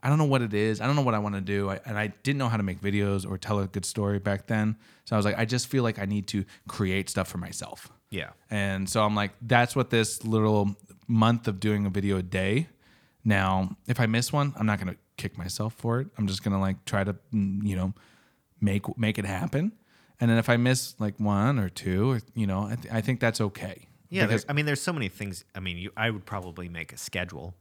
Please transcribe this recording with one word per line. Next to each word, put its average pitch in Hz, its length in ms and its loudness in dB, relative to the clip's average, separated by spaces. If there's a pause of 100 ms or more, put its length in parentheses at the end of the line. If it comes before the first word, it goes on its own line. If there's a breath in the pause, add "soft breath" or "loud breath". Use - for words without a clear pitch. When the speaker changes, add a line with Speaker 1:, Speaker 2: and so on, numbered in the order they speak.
Speaker 1:
"I 127 60 2
don't 147 80 6
know 156 80 6
what 135 160 4
it 107 140 -2
is. 107 260 2
I 110 60 -2
don't 143 100 4
know 143 60 4
what 120 120 4
I 107 40 2
wanna 101 240 -2
do." 101 260 0
I, 98 160 -2
and 107 140 -4
I 107 80 0 (160)
didn't 139 160 -2
know 131 100 0
how 113 80 2
to 107 60 2
make 90 180 -2
videos 98 480 0
or 95 80 -4
tell 101 240 -2
a 95 60 0
good 92 180 -6
story 101 340 -2
back 98 280 -2
then. 110 300 0 (280 loud breath)
So - 100 -4
I 110 40 4
was 101 80 2
like, 104 120 0
"I 113 60 2
just 120 240 -2
feel 131 140 2
like 117 160 0
I 101 80 -4
need 101 220 -2
to 98 180 -2 (200 loud breath)
create 95 440 -2
stuff 95 180 -2
for - 80 -10
myself." - 560 -10 (160)
Speaker 2:
Yeah. 92 220 -6 (180)
Speaker 1:
And 98 400 -2
so 110 160 2
I'm 107 100 2
like, 101 180 0 (100)
"That's 120 340 4
what 127 140 0
this 113 340 2
little 107 500 2 (320)
month 113 400 4
of 95 140 -4
doing 104 240 0
a 98 60 0
video 98 260 0
a 92 60 0
day." 95 460 0 (540 soft breath)
Now, 95 540 2 (100)
if 117 140 -2
I 120 60 4
miss 113 260 0
one, 143 240 0
I'm 110 80 -2
not 104 140 2
gonna 95 180 -6 (220)
kick - 180 -8
myself 101 380 -4
for 117 260 -2
it. 151 160 -8
I'm 107 100 -2
just 95 160 -4
gonna, 98 160 0
like, 95 280 0
try 98 180 0
to, 101 80 -2 (220)
mm, 98 280 0
you 98 140 0
know, 95 160 0 (680 soft breath)
make, 101 340 0
make 110 220 0
it 101 80 -2
happen. 139 460 -2 (460 soft breath)
And 117 120 4
then 117 80 6
if 113 100 0
I 120 80 6
miss, 127 420 2
like, 104 220 -2
one 104 380 2
or 98 100 0
two, 95 440 0
or, 113 100 -2 (120)
you 110 120 0
know, 98 160 0
I, 104 140 -4
th-, - 180 -8
I 110 80 0
think 120 180 0
that's 117 180 2
okay. 98 480 -4 (220)
Speaker 2:
Yeah, 185 140 0
Speaker 1:
Because 104 80 2
Speaker 2:
there's, 208 180 0
I 147 60 -2
mean, 151 100 0
there's 147 160 0
so 180 140 -2
many 117 160 -4
things. 95 340 -10 (100)
I 95 60 -10
mean, 90 160 -6
you, 92 180 -10
I 110 140 -2
would 107 160 -4
probably 90 460 -10
make 85 240 -12
a - 20 -16
schedule 87 640 -8